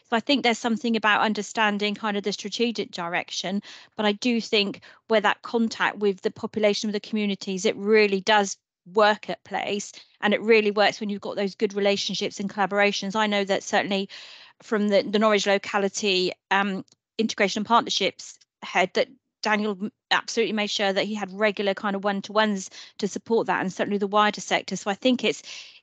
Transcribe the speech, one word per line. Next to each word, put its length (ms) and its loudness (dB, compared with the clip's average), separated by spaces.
So 80 2
I 20 0
think 240 2
there's 140 2
something 400 0
about 240 2
understanding 720 0
kind 240 -4
of 60 -2
the 100 -2
strategic 580 -4
direction. 680 -4
But 120 0
I 60 4
do 280 0
think 400 -2
where 120 4
that 220 0
contact 560 -2
with 220 0
the 100 -2
population 580 -2
of 40 -4
the 60 -2
communities, 640 -4
it 120 0
really 420 4
does 380 2
work 360 4
at 160 -8
place, 480 -6
and 140 0
it 80 0
really 300 4
works 280 2
when 100 -6
you've 120 -6
got 160 -8
those 180 -2
good 200 -2
relationships 640 0
and 100 -6
collaborations. 640 0
I 120 2
know 180 0
that 180 0
certainly 460 -2
from 260 0
the, 140 6
the 160 0
Norwich 260 4
locality, 840 0
um, 320 0
integration 400 0
and 80 -4
partnerships 720 0
head, 320 0
that 120 2
Daniel 380 0
m-, 120 -8
absolutely 420 0
made 180 -2
sure 200 0
that 140 0
he 80 -6
had 180 -6
regular 420 0
kind 220 -4
of 80 -4
one-to-ones 680 0
to 100 -2
support 400 -2
that, 140 0
and 100 -4
certainly 280 -2
the 80 -2
wider 340 2
sector. 340 -4
So 140 -6
I 60 -2
think 280 0
it's 200 -2